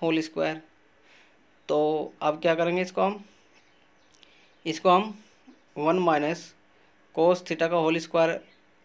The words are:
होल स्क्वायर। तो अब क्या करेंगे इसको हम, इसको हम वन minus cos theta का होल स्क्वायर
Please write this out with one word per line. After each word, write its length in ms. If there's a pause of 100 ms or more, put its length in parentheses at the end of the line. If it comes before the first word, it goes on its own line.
होल 180
स्क्वायर। 400 (1080)
तो 440 (100)
अब 200
क्या 120
करेंगे 280
इसको 200
हम, 220 (1400)
इसको 240
हम 280 (600)
वन 260
minus 420 (680)
cos 280
theta 280
का 60
होल 220
स्क्वायर 420 (440)